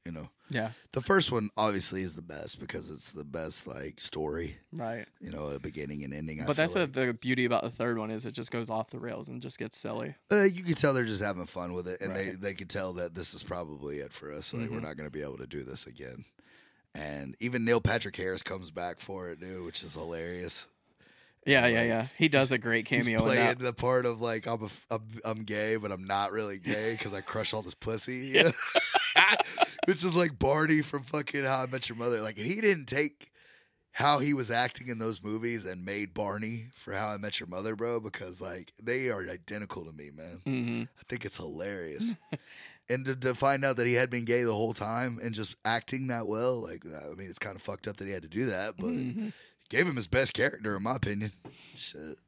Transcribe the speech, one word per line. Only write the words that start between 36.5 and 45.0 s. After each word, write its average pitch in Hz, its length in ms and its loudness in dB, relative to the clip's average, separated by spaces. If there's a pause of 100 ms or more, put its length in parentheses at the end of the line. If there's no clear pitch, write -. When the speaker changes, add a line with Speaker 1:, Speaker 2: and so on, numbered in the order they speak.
Speaker 1:
for - 160 -10
How 104 160 -2
I 104 80 -4
Met 101 220 -4
Your 87 80 -6
Mother, 98 300 -4
bro, 117 240 -2
because, 92 400 -10
like, 92 320 -10 (100)
they 127 280 0
are 95 200 -4
identical 92 540 -8
to 80 80 -14
me, 73 180 -14
man. 82 340 -14
Speaker 2:
Mm-hmm. 120 380 -2
Speaker 1:
I - 260 -14
think 120 160 -8
it's 101 120 -6
hilarious. 87 800 -4 (180)
Speaker 2:
<laughs> 156 40 -6 (520)
Speaker 1:
And 131 160 0
to, 135 120 0
to 127 180 2
find 139 300 4
out 131 140 4
that 120 100 4
he 123 60 6
had 123 160 6
been 120 140 -2
gay 120 200 6
the 117 80 4
whole 110 200 2
time 113 480 -2